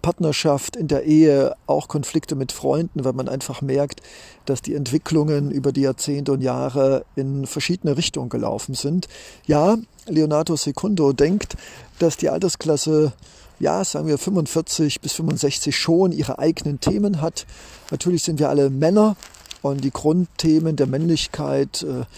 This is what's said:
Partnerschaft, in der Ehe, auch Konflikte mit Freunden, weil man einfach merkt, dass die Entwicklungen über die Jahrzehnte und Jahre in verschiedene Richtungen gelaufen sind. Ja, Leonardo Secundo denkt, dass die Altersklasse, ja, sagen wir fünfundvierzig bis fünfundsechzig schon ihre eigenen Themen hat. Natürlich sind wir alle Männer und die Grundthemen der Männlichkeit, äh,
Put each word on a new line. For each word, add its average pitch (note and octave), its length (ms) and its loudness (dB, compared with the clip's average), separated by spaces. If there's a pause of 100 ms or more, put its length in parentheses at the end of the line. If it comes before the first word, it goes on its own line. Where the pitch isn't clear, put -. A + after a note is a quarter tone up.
Partnerschaft, D#3 760 -2
in D#3 100 -4
der C3+ 160 0
Ehe, D3 520 4 (120)
auch C#3+ 220 -2
Konflikte D3+ 460 -4
mit C3+ 180 -6
Freunden, C#3+ 500 -2
weil C3 80 0
man B2+ 160 -4
einfach - 340 -8
merkt, C#3 400 -2 (440)
dass C3+ 160 -2
die - 140 -6
Entwicklungen D3 760 0
über C#3 220 0
die C#3 80 0
Jahrzehnte C#3 500 -2
und C3+ 100 0
Jahre C3 640 0 (100)
in C3+ 300 -4
verschiedene D3+ 520 -2
Richtungen B2+ 320 -4
gelaufen A#2 460 -4
sind. E3+ 340 -2 (360)
Ja, D#3+ 320 4 (300)
Leonardo D#3 480 2
Secundo D#3 560 0
denkt, D#3+ 460 0 (420)
dass E3 160 2
die D#3 140 -2
Altersklasse, D#3 840 0 (480)
ja, E3 240 0
sagen D#3 240 -4
wir D3 100 2
fünfundvierzig D#3+ 840 0
bis - 100 -6
fünfundsechzig D3 640 -2
schon F3 360 2
ihre D3+ 260 -4
eigenen D3+ 400 -2
Themen G3+ 400 0
hat. D#3 260 -4 (460)
Natürlich F3 320 -2
sind D#3 160 -2
wir C#3+ 100 2
alle C#3 200 4
Männer F#3+ 480 4 (440)
und C#3 220 -2
die C3+ 80 0
Grundthemen D#3+ 840 2
der - 100 2
Männlichkeit, C#3 960 -2
äh, B2+ 220 -6 (120)